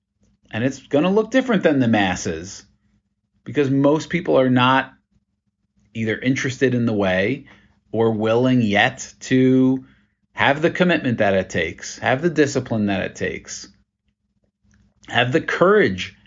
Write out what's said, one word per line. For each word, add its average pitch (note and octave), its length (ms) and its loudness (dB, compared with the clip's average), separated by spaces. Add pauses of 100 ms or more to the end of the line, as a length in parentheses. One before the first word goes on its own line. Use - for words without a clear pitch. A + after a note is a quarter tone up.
(500)
And - 140 -6
it's C#3 240 -6
gonna D#3+ 240 0
look G#3+ 180 0
different B3+ 320 0
than D3+ 180 2
the B2 80 2
masses, F#2+ 800 -2 (800)
because C3+ 260 -2
most C#3+ 400 0
people D#3+ 300 0
are C3 100 4
not B2+ 420 2 (1040)
either A2 220 -4
interested B2+ 560 -2
in A#2+ 140 0
the A2+ 60 -2
way G2 520 0 (460)
or A2+ 220 2
willing A#2 500 2
yet G#2+ 560 0
to C3 640 2 (460)
have C3+ 280 0
the E3+ 120 0
commitment E3+ 480 0
that G2+ 160 2
it F#2 160 -2
takes, - 480 -6
have B2+ 240 -2
the F3 80 0
discipline B2+ 560 0
that F#2+ 160 -2
it F2+ 120 -8
takes, - 520 -10 (1400)
have B2+ 240 0
the D#3+ 80 2
courage E3+ 760 0 (120)